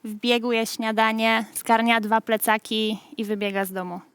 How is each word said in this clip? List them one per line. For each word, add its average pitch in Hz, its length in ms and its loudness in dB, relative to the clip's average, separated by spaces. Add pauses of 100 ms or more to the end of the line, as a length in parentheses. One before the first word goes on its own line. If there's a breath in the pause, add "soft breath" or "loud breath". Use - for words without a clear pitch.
w 214 100 -10
biegu 240 380 0
je 226 140 0
śniadanie, 220 880 0
zgarnia 226 460 2
dwa 220 220 0
plecaki 214 760 0 (180)
i 220 80 -4
wybiega 202 400 -2
z 185 60 -10
domu. 180 300 -8 (140)